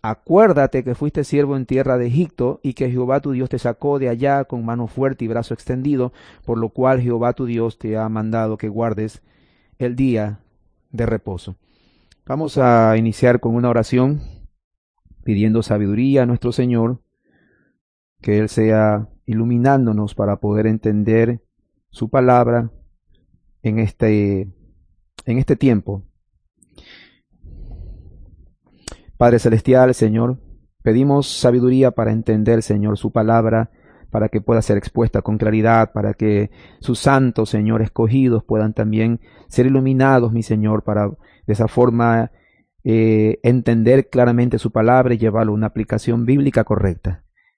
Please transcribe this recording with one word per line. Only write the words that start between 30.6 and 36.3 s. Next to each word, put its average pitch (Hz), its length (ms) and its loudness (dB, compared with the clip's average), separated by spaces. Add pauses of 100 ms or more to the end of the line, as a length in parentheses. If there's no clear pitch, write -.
pedimos 135 440 2
sabiduría 127 640 2
para 110 200 -2
entender, 110 500 0
Señor, 104 360 -2
su 107 160 -6
palabra, 113 580 2 (400)
para 110 160 -2
que 107 140 -4
pueda 113 200 0
ser 107 160 0
expuesta 110 440 -2
con 107 160 -4
claridad, 110 560 2
para 104 200 -4
que 104 380 -2 (300)